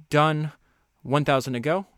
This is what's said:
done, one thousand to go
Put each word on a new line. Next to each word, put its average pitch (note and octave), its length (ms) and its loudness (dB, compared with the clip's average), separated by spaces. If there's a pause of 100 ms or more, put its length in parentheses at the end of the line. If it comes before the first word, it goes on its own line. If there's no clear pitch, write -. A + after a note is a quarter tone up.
done, D3+ 440 2 (500)
one C#3 220 0
thousand C3+ 280 0
to B2 80 -4
go E3 260 -2 (120)